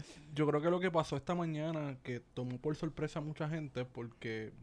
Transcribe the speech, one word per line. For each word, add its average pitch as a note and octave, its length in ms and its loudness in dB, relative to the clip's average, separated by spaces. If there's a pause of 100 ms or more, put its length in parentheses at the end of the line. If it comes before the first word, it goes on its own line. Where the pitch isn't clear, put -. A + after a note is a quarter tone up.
(340)
yo D3 120 6
creo D3 140 6
que E3 100 4
lo F3+ 80 6
que F3+ 120 4
pasó D#3+ 260 4
esta C#3 180 0
mañana, D#3 680 0
que B2 180 -4
tomó B2 380 -4
por D3+ 180 0
sorpresa D#3 420 -2
a D3+ 40 -2
mucha D3+ 260 -2
gente, D3+ 360 -2
porque A#2 680 -6 (100)